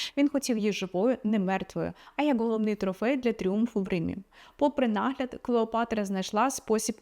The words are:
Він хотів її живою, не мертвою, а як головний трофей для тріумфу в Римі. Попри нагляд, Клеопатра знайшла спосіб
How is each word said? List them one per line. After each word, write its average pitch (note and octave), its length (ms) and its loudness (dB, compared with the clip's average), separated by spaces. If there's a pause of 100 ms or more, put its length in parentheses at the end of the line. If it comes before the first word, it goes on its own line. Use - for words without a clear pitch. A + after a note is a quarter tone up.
(180)
Він C#4+ 120 4
хотів C4 280 0
її G#3 160 0
живою, F#3+ 500 0
не G#3+ 160 2 (100)
мертвою, F3+ 440 -2 (220)
а C#4+ 80 0
як C4+ 180 2
головний A3 340 0
трофей G#3+ 420 0
для A#3+ 160 0
тріумфу G#3 480 0
в F#3+ 60 -4
Римі. F3 300 -2 (380)
Попри C#4+ 320 2
нагляд, B3 540 -2
Клеопатра A3+ 640 0
знайшла G#3 460 0
спосіб - 500 -2